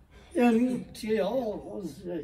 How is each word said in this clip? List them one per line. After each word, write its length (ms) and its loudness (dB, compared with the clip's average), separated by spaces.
امتیاز 1700 0